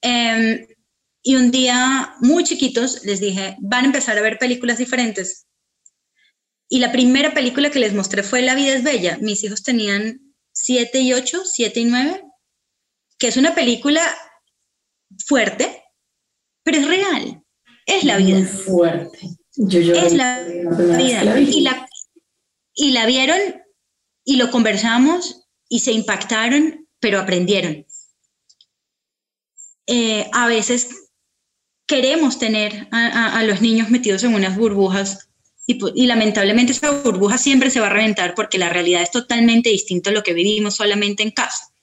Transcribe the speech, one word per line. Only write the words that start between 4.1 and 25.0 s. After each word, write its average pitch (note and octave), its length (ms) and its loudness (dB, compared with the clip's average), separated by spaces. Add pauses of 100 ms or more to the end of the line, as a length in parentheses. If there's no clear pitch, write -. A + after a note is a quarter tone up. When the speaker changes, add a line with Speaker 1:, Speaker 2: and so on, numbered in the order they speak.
Speaker 1:
a G#3 40 0
ver A3 180 -2
películas B3 380 -2
diferentes". A#3 680 -4 (1200)
Y C4 100 0
la B3 140 0
primera C4 400 4
película C#4+ 360 0
que C#4+ 100 -2
les G#3+ 140 0
mostré G3+ 300 -2
fue B3 180 -2
La B3+ 140 2
vida C4+ 200 0
es B3+ 80 -2
bella. G#3+ 360 -2
Mis G#3+ 240 -4
hijos G#3+ 180 -8
tenían A3 600 -2 (320)
siete B3 480 -2
y B3+ 100 2
ocho, C4 320 -2
siete A#3+ 380 -2
y A#3 40 0
nueve, C4+ 380 -2 (920)
que B3 100 -2
es A3+ 80 -2
una D4 180 2
película C#4+ 480 0 (1200)
fuerte, - 580 -2 (800)
pero - 140 0
es C#4+ 100 2
real. F#4+ 560 -2 (420)
Es F#4+ 200 0
la A3+ 120 2
vida. F#3+ 200 4
Speaker 2:
Muy F#3 80 2
fuerte. F3 760 -2 (360)
Yo F#3 260 2
lloré E3+ 260 4
Speaker 1:
Es E3+ 60 4
la D3+ 260 0
Speaker 2:
la E3+ 380 -4
primera F3 180 4
vez - 20 2 (100)
Speaker 1:
vida. B3 120 0
Speaker 2:
que - 60 0
la A3 100 2
vi. C#4+ 220 4
Speaker 1:
Y - 40 4
la, - 280 -2 (840)
y C#4+ 180 0
la A#3 140 2
vieron, C4 340 2 (840)
y C4 140 2
lo B3+ 120 2
conversamos, A#3+ 1000 0 (200)